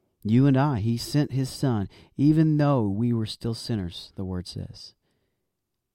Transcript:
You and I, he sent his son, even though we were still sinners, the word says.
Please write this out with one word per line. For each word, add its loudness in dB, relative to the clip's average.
You 4
and 4
I, 2
he 0
sent -2
his -2
son, -2
even 4
though 2
we 0
were 0
still -6
sinners, -8
the -8
word -6
says. -14